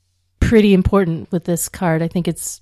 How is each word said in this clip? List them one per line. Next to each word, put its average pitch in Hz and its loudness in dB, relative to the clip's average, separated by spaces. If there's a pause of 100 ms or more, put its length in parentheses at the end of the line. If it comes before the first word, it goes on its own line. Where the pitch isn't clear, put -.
(400)
pretty 214 4
important 185 0
with 175 -4
this 170 -4
card. 160 -2
I 165 -2
think 170 -4
it's, - -8